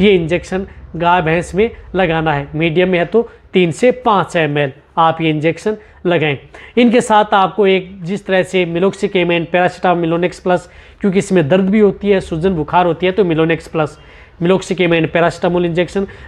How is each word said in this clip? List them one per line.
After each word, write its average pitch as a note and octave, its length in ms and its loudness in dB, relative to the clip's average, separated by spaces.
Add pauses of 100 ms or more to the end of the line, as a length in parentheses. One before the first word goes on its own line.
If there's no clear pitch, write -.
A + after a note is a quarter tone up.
ये G3 140 6
इंजेक्शन F3+ 520 -2 (300)
गाय F3 260 2
भैंस E3 320 -2
में A3 160 0 (240)
लगाना D#3+ 380 0
है। C#3+ 220 -4
मीडियम E3+ 340 0
में F3+ 100 0
है F3 60 0
तो A3+ 240 -2 (240)
तीन F3+ 180 2
से B3 200 2 (140)
पाँच F#3+ 320 0
एम D3 220 0
एल C#3 140 -2 (260)
आप E3 220 2
ये D#3+ 100 0
इंजेक्शन D#3+ 460 -2 (300)
लगाएं। D#3 300 0 (420)
इनके A#3+ 220 4
साथ G#3+ 340 2
आपको F#3+ 320 2
एक, F#3 240 0 (140)
जिस F#3 220 -8
तरह F#3+ 160 2
से F#3 240 0
meloxicam F3+ 640 -2
and E3+ 160 0
paracetamol F3 580 0
Milonex E3+ 340 -2
प्लस, F3+ 300 -2 (320)
क्योंकि G3 180 0
इसमें F3 300 0
दर्द F#3+ 220 2
भी G#3+ 100 2
होती G3+ 280 2
है, F#3+ 120 2
सूजन F3+ 340 -4
बुखार E3+ 320 0
होती F3 200 -2
है, F#3 60 0
तो F#3+ 120 0
Milonex D#3+ 440 0
प्लस, D3+ 300 -4 (440)
meloxicam F3+ 520 0
and E3 160 0
paracetamol F3 540 0
इंजेक्शन F3 420 -2 (220)